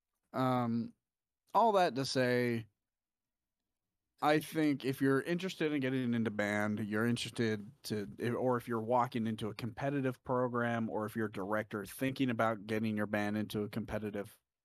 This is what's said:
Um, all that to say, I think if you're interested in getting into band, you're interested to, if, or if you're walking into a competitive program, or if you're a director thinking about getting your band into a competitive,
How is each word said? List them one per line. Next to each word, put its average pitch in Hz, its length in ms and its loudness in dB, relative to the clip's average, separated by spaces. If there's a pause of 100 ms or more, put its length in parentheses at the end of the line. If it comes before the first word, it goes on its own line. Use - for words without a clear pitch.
(320)
Um, 123 600 0 (600)
all 214 200 6
that 180 240 4
to 135 80 0
say, 123 640 2 (1600)
I 156 160 6
think 151 480 0
if 135 160 0
you're 135 180 4
interested 170 520 -2
in 147 80 0
getting 131 340 0
into 113 160 0
band, 104 500 0
you're 107 260 0
interested 113 600 0 (180)
to, 104 240 -4 (100)
if, 120 160 0
or 120 220 2
if 117 100 -6
you're 117 140 -2
walking 120 460 2
into 110 220 -4
a 101 60 -6
competitive 131 720 -4
program, 120 640 0
or 107 160 -2
if 104 100 -6
you're 110 120 0
a 104 60 -8
director 107 520 -2
thinking 131 460 -2
about 113 360 0
getting 110 300 0
your 104 100 0
band 104 300 0
into 104 280 -2
a 104 40 -4
competitive, 104 680 -6 (300)